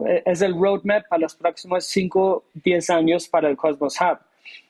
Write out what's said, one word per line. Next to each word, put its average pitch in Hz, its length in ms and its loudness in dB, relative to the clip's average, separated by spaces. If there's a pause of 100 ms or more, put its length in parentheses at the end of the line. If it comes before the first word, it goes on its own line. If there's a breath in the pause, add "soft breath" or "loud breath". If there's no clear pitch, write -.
eh, 175 180 2
es 180 160 2
el 185 120 2
roadmap 202 560 0
para 165 100 0
los 160 160 -4
próximos 180 480 -4
cinco, 190 680 0
diez 170 360 0
años 170 380 2
para 156 220 2
el 139 80 -2
Cosmos 147 420 -2
Hub? 175 200 0 (500 loud breath)